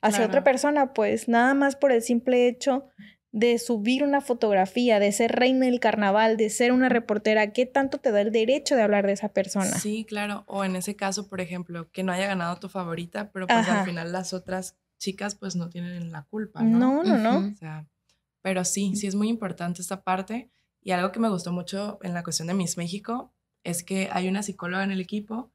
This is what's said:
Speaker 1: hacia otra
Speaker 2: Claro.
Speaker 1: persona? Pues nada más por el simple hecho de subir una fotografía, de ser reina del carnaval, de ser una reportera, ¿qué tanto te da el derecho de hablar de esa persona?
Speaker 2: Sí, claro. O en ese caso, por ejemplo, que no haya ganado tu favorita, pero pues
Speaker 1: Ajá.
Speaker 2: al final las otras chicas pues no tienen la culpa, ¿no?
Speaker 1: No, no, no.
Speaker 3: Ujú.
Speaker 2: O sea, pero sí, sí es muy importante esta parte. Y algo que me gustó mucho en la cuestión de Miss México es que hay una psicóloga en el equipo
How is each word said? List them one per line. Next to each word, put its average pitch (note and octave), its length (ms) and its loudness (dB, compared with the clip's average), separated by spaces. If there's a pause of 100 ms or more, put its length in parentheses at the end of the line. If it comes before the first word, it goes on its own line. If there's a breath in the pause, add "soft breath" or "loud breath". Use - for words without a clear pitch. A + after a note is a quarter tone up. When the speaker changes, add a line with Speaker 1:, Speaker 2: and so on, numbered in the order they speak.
Speaker 1:
hacia G#3+ 200 2
otra B3 200 2
Speaker 2:
Claro. - 40 -10
Speaker 1:
persona? C#4 480 2
Pues A3 340 0
nada A#3+ 260 4
más C#4 220 2
por C#4 160 4
el A#3 100 4
simple B3 460 2
hecho B3+ 400 -2 (440 loud breath)
de A#3 280 2
subir A#3 440 0
una C#4+ 180 2
fotografía, A3 760 2
de G3+ 120 4
ser A3+ 220 2
reina C4 320 4
del B3 160 2
carnaval, G#3+ 560 4
de G#3+ 120 2
ser A#3+ 220 2
una B3+ 160 4
reportera, G#3+ 640 2
¿qué B3 140 2
tanto C#4 340 0
te B3 120 0
da G#3 100 4
el G#3+ 100 0
derecho B3 460 2
de A#3 40 4
hablar G#3 240 4
de G3 80 2
esa G3+ 200 -4
persona? G3 320 0
Speaker 2:
Sí, G#3+ 400 -4
claro. G#3 420 -8
O G3 160 -4
en F#3+ 140 -2
ese G3 180 -6
caso, G3 320 -4
por F#3 140 -8
ejemplo, F3 500 -10
que F#3 120 -6
no F#3 100 0
haya F#3+ 140 -2
ganado F3+ 320 -4
tu F#3+ 100 -14
favorita, F3 640 -8
pero F#3 140 -8
pues A#3 100 4
Speaker 1:
Ajá. A3 240 2
Speaker 2:
al F#3+ 40 -2
final E3+ 280 -6
las F#3 200 -6
otras F#3 440 -8 (200)
chicas G3+ 380 -8
pues F#3 220 -8
no E3+ 120 -6
tienen F3 440 -10
la D#3 100 -12
culpa, - 400 -6
¿no? A3+ 160 6
Speaker 1:
No, C4+ 240 2
no, F4+ 140 4
no. G#3+ 220 2
Speaker 3:
Ujú. G3 140 -2
Speaker 2:
O - 40 -12
sea, D#3 320 -14 (520)
pero F#3 220 -2
sí, G3 320 -2
sí G3+ 100 -4
es F#3+ 100 -4
muy G#3 120 0
importante F#3 540 -4
esta F#3+ 220 -8
parte. F#3+ 460 -4 (320)
Y F#3 100 -6
algo F#3 200 0
que A3+ 80 -10
me A3+ 100 2
gustó F3 220 -2
mucho F#3 520 -6
en F3+ 100 -6
la F3 100 -6
cuestión E3 240 -6
de F3 60 -2
Miss F3+ 240 -2
México G3+ 560 -8 (320)
es F3 180 -6
que F#3+ 300 -4
hay F#3 160 0
una G3 140 -2
psicóloga F#3 420 -6
en G3 60 -2
el F#3+ 100 -2
equipo G#3+ 540 -8